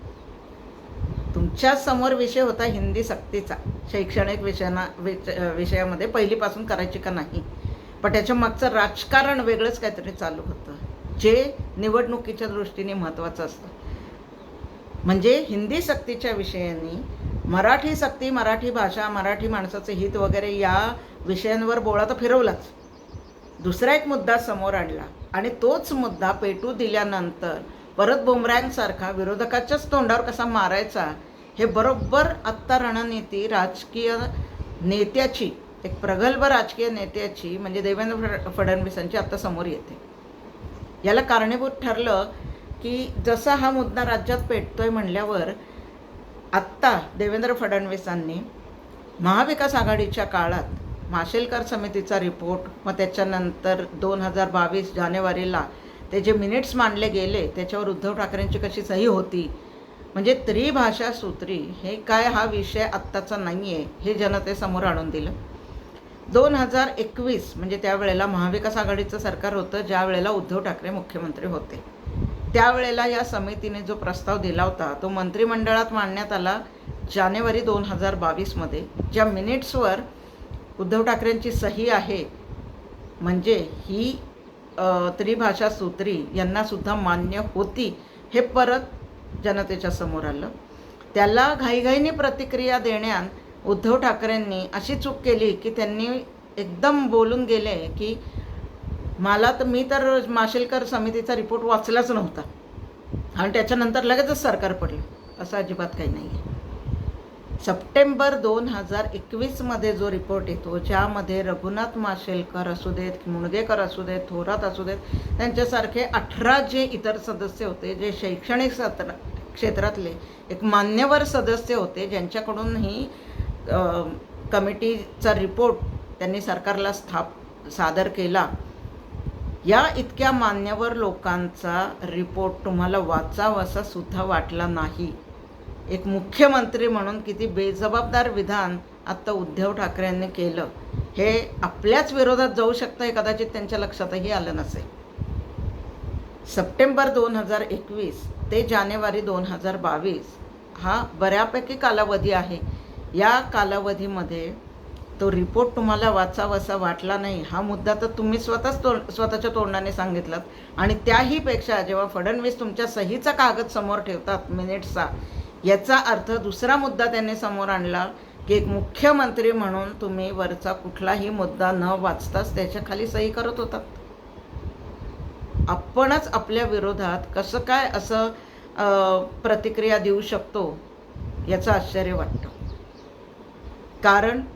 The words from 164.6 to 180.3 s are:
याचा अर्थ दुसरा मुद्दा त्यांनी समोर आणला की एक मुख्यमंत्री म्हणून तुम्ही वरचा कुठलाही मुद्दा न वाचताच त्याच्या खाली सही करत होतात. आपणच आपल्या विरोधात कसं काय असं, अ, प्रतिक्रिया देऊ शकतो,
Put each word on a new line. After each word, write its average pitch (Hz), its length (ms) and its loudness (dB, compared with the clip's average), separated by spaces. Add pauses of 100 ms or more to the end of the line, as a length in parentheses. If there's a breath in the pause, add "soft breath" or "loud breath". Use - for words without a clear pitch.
याचा 196 340 6
अर्थ 226 340 2
दुसरा 226 440 2
मुद्दा 269 300 2
त्यांनी 220 300 0
समोर 202 340 -2
आणला 180 380 0 (400 loud breath)
की - 60 4
एक - 140 4
मुख्यमंत्री 233 840 4
म्हणून 202 500 -2
तुम्ही 190 300 -4
वरचा 185 420 -2
कुठलाही 190 560 -2
मुद्दा 185 420 0
न 180 120 0
वाचताच 185 720 0
त्याच्या 190 320 -2
खाली 214 200 -4
सही 220 240 0
करत 233 280 -4
होतात. 220 220 -4 (1900)
आपणच 269 640 4
आपल्या 220 320 0
विरोधात 196 540 0 (160)
कसं 196 240 -2
काय 254 340 2
असं, 220 340 0 (500 loud breath)
अ, 196 460 6
प्रतिक्रिया 214 720 2
देऊ 196 240 4
शकतो, 190 580 -2 (680)